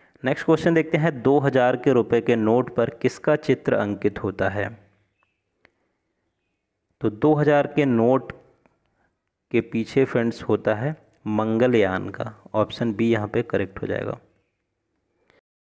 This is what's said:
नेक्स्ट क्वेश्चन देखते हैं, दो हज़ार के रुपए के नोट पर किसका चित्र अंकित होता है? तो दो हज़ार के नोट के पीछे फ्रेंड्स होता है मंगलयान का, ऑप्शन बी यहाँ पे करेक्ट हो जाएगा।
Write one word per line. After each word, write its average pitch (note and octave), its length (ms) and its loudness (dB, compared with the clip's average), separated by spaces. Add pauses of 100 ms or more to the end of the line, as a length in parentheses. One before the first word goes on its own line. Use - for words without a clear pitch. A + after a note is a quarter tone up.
(220)
नेक्स्ट C3 240 -2
क्वेश्चन D#3+ 280 2
देखते D#3+ 240 0
हैं, D3 240 -2
दो C#3 160 4
हज़ार B2+ 380 2
के C3 160 2
रुपए A#2+ 280 2
के A#2 160 2
नोट A#2 380 2
पर A#2 160 0 (120)
किसका D3 340 0
चित्र C3 380 0
अंकित G#2 480 -2
होता F#2+ 260 -2
है? G2+ 200 -6 (2250)
तो A2+ 100 0
दो B2+ 240 2
हज़ार C#3+ 320 2
के C#3+ 180 0
नोट B2+ 480 2 (1200)
के A#2 100 2
पीछे A2+ 420 -2
फ्रेंड्स A#2 380 -4
होता G#2+ 320 0
है C3+ 220 -6 (300)
मंगलयान G#2+ 840 0
का, - 240 -10 (220)
ऑप्शन G#2+ 400 -2
बी A2+ 160 0
यहाँ G#2+ 180 0
पे A2 140 -2
करेक्ट G2 400 -6
हो G#2+ 40 -8
जाएगा। - 320 -6 (1500)